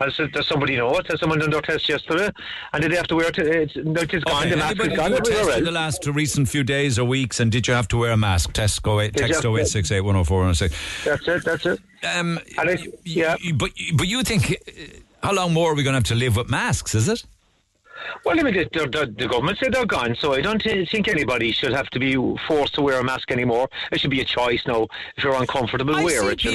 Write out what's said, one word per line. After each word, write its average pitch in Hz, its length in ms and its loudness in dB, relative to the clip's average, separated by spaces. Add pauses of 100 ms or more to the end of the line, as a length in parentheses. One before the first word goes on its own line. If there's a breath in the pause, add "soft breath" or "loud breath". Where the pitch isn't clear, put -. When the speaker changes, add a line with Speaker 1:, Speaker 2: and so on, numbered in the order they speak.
Speaker 1:
unless 135 160 -2
there's 147 280 -2
somebody 143 300 0
know 120 220 2
it. 185 100 -2
There's 165 140 -4
someone 160 180 2
done 156 120 0
their 151 100 0
test 156 260 -2
yesterday, 165 420 0 (440 loud breath)
and 147 100 0
they 160 140 2
have 165 100 -2
to 165 80 0
wear 165 140 2
it. 156 80 -4
It's, 156 400 0
no, 156 240 -2
it's 160 240 -2
gone. 147 160 0
Speaker 2:
Okay, 165 80 0
Speaker 1:
The 175 80 2
mask 151 140 0
Speaker 2:
anybody - 200 -2
Speaker 1:
is - 60 -2
gone 165 140 2
Speaker 2:
who 254 80 4
Speaker 1:
everywhere 226 260 2
Speaker 2:
tested 175 100 2
Speaker 1:
else. 180 100 2
Speaker 2:
the 170 60 0
last 160 360 -2
recent 143 420 2
few 143 160 0
days 139 340 0
or 123 60 0
weeks, 131 340 0
and 117 140 4
did 120 120 2
you 127 80 2
have 120 140 2
to 117 100 0
wear 117 140 2
a 110 60 2
mask? 95 340 2
Test 107 320 0
go 107 160 2
eight, 104 140 -2
Speaker 1:
Did 143 80 0
you 135 60 0
Speaker 2:
text 165 80 2
Speaker 1:
have 151 80 0
to? 120 80 -2
Speaker 2:
oh 110 60 0
eight 117 100 2
six 101 220 -2
eight 98 120 0
one 98 160 2
oh 90 80 2
four 92 160 2
one 92 80 4
oh 87 40 4
six. 85 220 0 (300 loud breath)
Speaker 1:
That's 147 240 -2
it. 180 160 -2
That's 165 200 -2
it. 175 140 0 (240)
Speaker 2:
Um, 170 340 -2 (200)
Speaker 1:
And 165 140 2
I, - 40 2
Speaker 2:
y-, 170 120 -6 (180)
Speaker 1:
yeah. 165 360 0
Speaker 2:
y-, 170 140 -2
but, 190 160 -2 (240)
but 175 140 2
you 247 140 0
think, 180 280 2
uh, - 760 -10
how 180 80 0
long 180 200 2
more 165 180 4
are 151 40 2
we 143 80 2
gonna 135 120 2
have 123 100 2
to 113 100 0
live 117 200 2
with 82 140 -2
masks? 165 440 -2
Is 107 140 2
it? 226 160 0 (1000 loud breath)
Speaker 1:
Well, 320 160 2
I 320 40 2
mean, 247 100 2
the, 175 180 2
the, 156 160 0
the, 135 300 -2
the 120 100 -2
government 127 340 0
said 262 120 2
they're 254 120 2
gone, 120 320 0
so 147 160 0
I 131 60 2
don't 202 240 0
thi-, 202 220 0
think 214 240 0
anybody 127 420 0
should 120 220 0
have 135 160 -2
to 123 100 -6
be 131 160 0 (320)
forced 147 280 2
to 147 60 0
wear 139 180 4
a 123 40 0
mask 127 260 -4
anymore. 123 400 2 (220 loud breath)
It 170 80 0
should 147 100 0
be 131 120 0
a 120 40 -4
choice 170 400 0
now. 113 220 2 (300 loud breath)
If - 80 -4
you're 135 100 2
uncomfortable, 131 600 0
Speaker 2:
I 151 80 2
Speaker 1:
wear 143 160 2
Speaker 2:
see 98 80 2
Speaker 1:
it, - 160 -2
you - 100 0